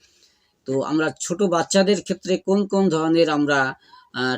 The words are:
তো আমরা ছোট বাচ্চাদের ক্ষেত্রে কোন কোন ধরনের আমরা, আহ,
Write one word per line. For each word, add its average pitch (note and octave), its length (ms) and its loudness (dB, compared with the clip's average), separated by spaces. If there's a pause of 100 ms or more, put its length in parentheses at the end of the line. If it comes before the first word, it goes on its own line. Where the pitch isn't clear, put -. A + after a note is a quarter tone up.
(640)
তো C3+ 160 -2
আমরা D#3 380 -2
ছোট F3+ 240 -4
বাচ্চাদের F#3 580 2
ক্ষেত্রে F3+ 360 -4
কোন G3 300 -2
কোন G3 220 2
ধরনের D#3+ 400 2
আমরা, C#3+ 460 0 (380)
আহ, B2+ 240 -2